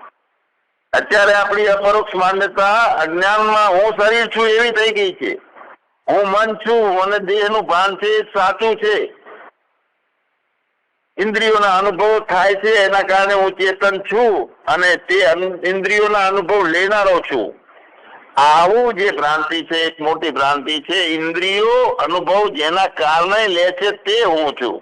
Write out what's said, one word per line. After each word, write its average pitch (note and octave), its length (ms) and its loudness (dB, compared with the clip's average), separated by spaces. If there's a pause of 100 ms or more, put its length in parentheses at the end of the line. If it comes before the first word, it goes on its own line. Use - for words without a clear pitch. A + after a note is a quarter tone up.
(920)
અત્યારે G3+ 400 2
આપણી G3+ 340 0
અપરોક્ષ G3+ 480 0
માન્યતા G3 640 0 (200)
અજ્ઞાનમાં G3+ 760 0
હું G3+ 200 2
શરીર A3 360 2
છું A3 200 0
એવી A#3 220 2
થઈ A3 200 0
ગઈ G3+ 220 -2
છે. A2 180 -6 (760)
હું F3+ 220 2
મન G#3+ 280 0
છું, A3+ 260 2 (120)
મને G3 240 0
દેહનું G#3 480 -2
ભાન F3+ 300 0
છે, G3+ 120 -2
એ G#3+ 140 0 (100)
સાચું G3 440 0
છે. G#3 180 0 (2250)
ઇન્દ્રિયોના G#3 600 0
અનુભવ G3+ 420 0
થાય G3 360 0
છે, G3+ 160 -2 (120)
એના G3 200 0
કારણે G3 300 0
હું F#3+ 180 0
ચેતન F#3+ 500 -2
છું A3 300 0 (360)
અને F3 300 2
તે F#3 280 -2
અન-, F3 400 0
ઇન્દ્રિયોના G3 640 0
અનુભવ F#3+ 400 0
લેનારો F#3+ 520 2
છું. A2 300 -4 (880)
આવું F3+ 600 4
જે G3 140 0
ભ્રાંતિ D#3 540 -2
છે, E3 180 -4
એક D#3+ 160 -6
મોટી D#3+ 320 -2
ભ્રાંતિ C#3 500 -2
છે. F3+ 180 -4 (140)
ઇન્દ્રિયો F#3 640 0 (260)
અનુભવ F3+ 520 0
જેના E3 400 -2
કારણે E3+ 520 0
લે F3 240 0
છે, F#3+ 200 -2
તે G3+ 320 -2
હું D#3 320 0
છું. A#2 260 -4